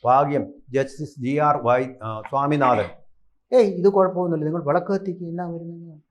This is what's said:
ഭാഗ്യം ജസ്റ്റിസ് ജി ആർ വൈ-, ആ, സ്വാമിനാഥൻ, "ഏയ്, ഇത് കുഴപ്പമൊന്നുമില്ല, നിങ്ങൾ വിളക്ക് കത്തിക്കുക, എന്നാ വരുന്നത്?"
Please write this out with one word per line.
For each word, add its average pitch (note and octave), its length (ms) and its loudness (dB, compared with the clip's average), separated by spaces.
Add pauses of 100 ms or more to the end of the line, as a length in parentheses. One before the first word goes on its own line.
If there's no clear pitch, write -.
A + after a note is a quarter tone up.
ഭാഗ്യം C#3 480 2 (160)
ജസ്റ്റിസ് C3+ 500 -4
ജി C3 180 -2
ആർ D3 200 2
വൈ-, B2+ 340 2 (120)
ആ, A2 260 -8
സ്വാമിനാഥൻ, C#3 560 2 (720)
"ഏയ്, A3+ 80 8
ഇത് F#3 240 2
കുഴപ്പമൊന്നുമില്ല, F3+ 560 2
നിങ്ങൾ D#3+ 180 -4
വിളക്ക് F3 300 0
കത്തിക്കുക, F3+ 340 -6
എന്നാ E3+ 200 -8
വരുന്നത്?" E3+ 520 -14 (120)